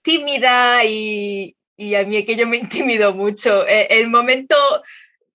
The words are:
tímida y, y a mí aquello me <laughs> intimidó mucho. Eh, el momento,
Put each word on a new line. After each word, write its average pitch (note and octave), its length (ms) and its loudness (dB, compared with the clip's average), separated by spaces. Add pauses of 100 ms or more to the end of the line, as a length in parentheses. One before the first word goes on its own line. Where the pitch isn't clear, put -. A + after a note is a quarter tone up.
tímida B3 840 2
y, G#3 720 -6 (200)
y G#3 180 -6
a G3+ 100 2
mí G#3 140 -4
aquello A3+ 280 -2
me A#3+ 120 -2
<laughs> - 0 -
intimidó A3+ 560 -2
mucho. G3+ 520 0
Eh, G#3 240 2
el A3+ 180 2
momento, C4 460 0 (800)